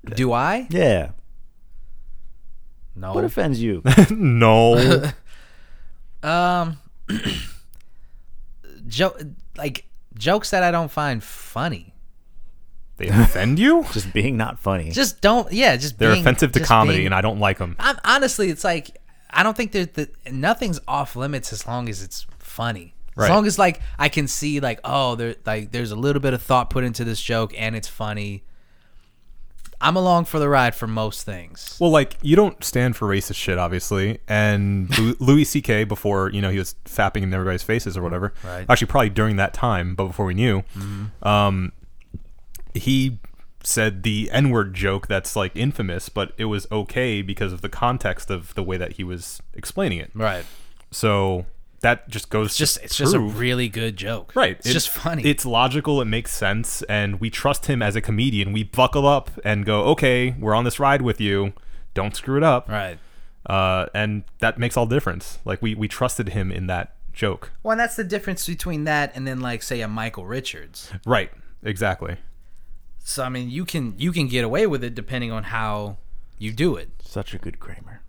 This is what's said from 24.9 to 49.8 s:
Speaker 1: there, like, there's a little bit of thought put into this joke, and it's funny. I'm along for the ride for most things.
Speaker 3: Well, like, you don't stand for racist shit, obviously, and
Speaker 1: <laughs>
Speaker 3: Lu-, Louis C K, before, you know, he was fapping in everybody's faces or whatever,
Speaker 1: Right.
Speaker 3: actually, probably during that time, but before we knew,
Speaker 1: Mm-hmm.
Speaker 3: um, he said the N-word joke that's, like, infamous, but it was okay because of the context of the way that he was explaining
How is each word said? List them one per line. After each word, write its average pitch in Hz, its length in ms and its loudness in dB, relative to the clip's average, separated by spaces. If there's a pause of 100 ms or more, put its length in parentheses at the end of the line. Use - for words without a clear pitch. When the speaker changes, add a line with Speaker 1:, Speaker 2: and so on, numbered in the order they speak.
Speaker 1:
there, 117 180 -4 (100)
like, 110 280 -4
there's 120 180 -4
a 104 60 -6
little 143 260 0
bit 135 120 2
of 123 80 -4
thought 123 280 4
put 127 140 0
into 120 200 -4
this 113 160 -2
joke, 113 380 -2
and 110 160 -2
it's 107 140 -8
funny. 104 560 -6 (1400)
I'm 160 160 4
along 175 300 4
for 160 120 -2
the 147 100 2
ride 127 280 4
for 117 100 -4
most 110 380 -4
things. 87 560 -12
Speaker 3:
Well, 170 100 6
like, 151 320 4
you 143 140 6
don't 208 260 4
stand 123 320 2
for 107 140 -2
racist 98 260 0
shit, 90 240 -2
obviously, 95 680 0
and 101 720 2
Speaker 1:
<laughs> - 0 -
Speaker 3:
Lu-, 113 200 2
Louis 139 260 8
C 147 160 0
K, 107 220 2
before, 101 480 0
you 101 100 -2
know, 98 100 2
he 95 80 0
was - 260 -4
fapping 101 380 0
in 95 120 -2
everybody's 92 300 -2
faces 110 320 -2
or 90 60 -4
whatever, 90 300 -2 (120)
Speaker 1:
Right. 90 240 -10
Speaker 3:
actually, 120 180 6
probably 117 240 4
during 107 260 2
that 98 180 2
time, 92 420 0
but 95 100 0
before 95 200 -2
we 90 80 -2
knew, 104 260 2 (180)
Speaker 1:
Mm-hmm. 101 480 -8
Speaker 3:
um, 101 460 2 (1000)
he 131 440 2 (440)
said 104 400 0
the 107 300 0
N-word 117 400 4
joke 98 340 -2
that's, 98 300 -2
like, 95 180 0
infamous, 101 540 -2
but 98 300 -4
it 110 80 -2
was 104 260 -2
okay 107 480 0
because 98 320 -4
of 90 80 -8
the 101 80 -6
context 120 600 -2
of 87 240 -6
the 104 80 -4
way 92 160 -4
that 87 160 -6
he 95 100 -8
was 90 380 -10 (100)
explaining 143 460 -4